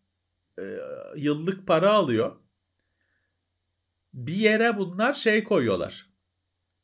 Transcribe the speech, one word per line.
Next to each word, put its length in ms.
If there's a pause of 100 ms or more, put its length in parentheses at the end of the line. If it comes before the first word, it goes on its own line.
(600)
e, 200 (360)
yıllık 520
para 240
alıyor. 440 (1800)
Bir 220
yere 420
bunlar 360
şey 300
koyuyorlar. 640 (760)